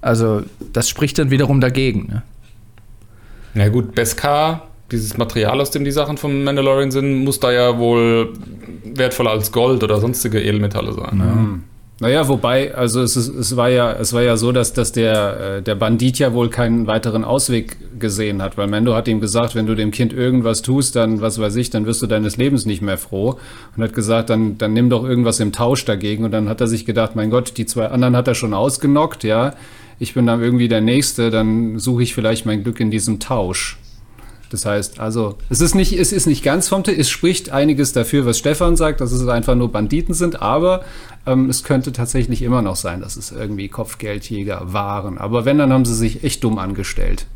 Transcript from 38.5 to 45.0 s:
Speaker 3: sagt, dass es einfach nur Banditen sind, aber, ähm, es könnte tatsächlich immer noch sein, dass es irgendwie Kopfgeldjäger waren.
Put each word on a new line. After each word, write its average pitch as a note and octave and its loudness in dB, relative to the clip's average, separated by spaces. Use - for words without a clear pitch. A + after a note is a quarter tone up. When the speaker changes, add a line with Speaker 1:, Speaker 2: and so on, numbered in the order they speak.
Speaker 3:
sagt, D#3 2
dass B2 0
es B2 0
einfach A#2+ 2
nur B2 2
Banditen B2 0
sind, E3+ -2
aber, E3+ 2
ähm, C3 2
es B2+ -4
könnte C3 0
tatsächlich A#2+ 0
immer A#2+ 2
noch F#2+ -2
sein, F2+ -6
dass F#2 -12
es - -12
irgendwie G2+ -8
Kopfgeldjäger G#2 -8
waren. G2+ -4